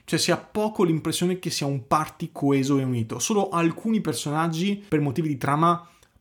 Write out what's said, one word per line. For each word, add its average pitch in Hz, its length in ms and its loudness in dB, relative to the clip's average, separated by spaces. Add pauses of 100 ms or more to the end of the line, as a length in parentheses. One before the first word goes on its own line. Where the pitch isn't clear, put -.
cioè 165 140 -2
si - 120 2
ha 160 60 4
poco 214 460 -2
l'impressione 165 560 0
che 170 100 -6
sia - 160 -4
un 139 220 -4
party 156 440 -2
coeso 139 460 2
e 135 60 0
unito, 120 340 -2
solo 196 320 0
alcuni 170 520 0
personaggi 160 720 -2 (120)
per 151 140 2
motivi 147 280 0
di 139 80 -2
trama 165 460 2 (380)